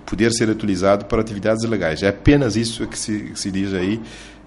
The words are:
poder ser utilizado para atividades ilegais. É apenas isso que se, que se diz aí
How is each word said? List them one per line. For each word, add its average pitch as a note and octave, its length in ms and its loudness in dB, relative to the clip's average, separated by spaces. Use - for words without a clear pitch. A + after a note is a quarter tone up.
poder A2+ 260 2
ser A2+ 160 2
utilizado G2+ 560 2
para A2+ 160 0
atividades A2 440 -2
ilegais. F2+ 380 -2
É G2 60 4
apenas B2 480 4
isso A2+ 300 -2
que - 120 -10
se, G#2+ 260 -4
que G#2+ 140 -12
se G2+ 120 -4
diz G2 240 -2
aí F#2+ 260 0